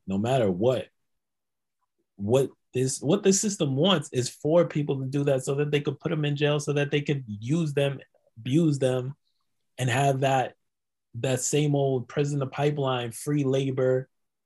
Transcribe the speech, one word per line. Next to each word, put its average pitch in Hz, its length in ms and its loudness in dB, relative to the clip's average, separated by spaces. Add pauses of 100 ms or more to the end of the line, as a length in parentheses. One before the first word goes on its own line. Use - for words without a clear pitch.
no 98 120 -4
matter 117 320 0
what, 110 380 0 (1300)
what 107 340 2 (240)
this, 131 260 -2
what 190 220 2
the 196 100 6
system 190 440 0
wants 165 360 2
is 123 160 -2
for 165 380 2
people 147 320 -2
to 135 80 -6
do 143 180 -2
that 135 200 2
so 143 100 -2
that 147 160 -2
they 147 100 2
could 147 200 -4
put 160 100 -4
them 151 140 -2
in 147 100 0
jail, 147 240 2
so 147 140 -4
that 143 180 0
they 147 120 0
could 143 260 -2
use 135 440 -2
them, 139 280 -2 (360)
abuse 139 440 2
them, 127 340 0 (640)
and 127 100 0
have 131 320 2
that, 135 340 0 (600)
that 123 260 -2
same 147 360 2
old 135 320 0
prison 143 320 -2
to 135 60 -2
pipeline, 131 680 -2
free 147 320 -2
labor. 131 640 0 (380)